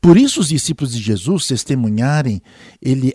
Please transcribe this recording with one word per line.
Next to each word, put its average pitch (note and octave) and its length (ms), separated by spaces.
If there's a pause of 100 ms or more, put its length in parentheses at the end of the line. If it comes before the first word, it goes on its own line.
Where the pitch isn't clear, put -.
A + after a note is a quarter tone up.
Por F3 160
isso, C4+ 220
os E3+ 100
discípulos D3 440
de A#2+ 100
Jesus A2+ 460
testemunharem B2 920 (400)
ele C3 340